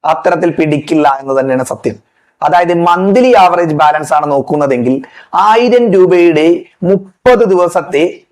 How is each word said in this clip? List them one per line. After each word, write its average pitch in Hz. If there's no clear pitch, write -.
അത്തരത്തിൽ 165
പിടിക്കില്ല 147
എന്ന് 135
തന്നെയാണ് 131
സത്യം. -
അതായത് 175
മന്ത്ലി 190
ആവറേജ് 175
ബാലൻസ് 151
ആണ് 147
നോക്കുന്നതെങ്കിൽ 135
ആയിരം 226
രൂപയുടെ 175
മുപ്പത് 202
ദിവസത്തെ 175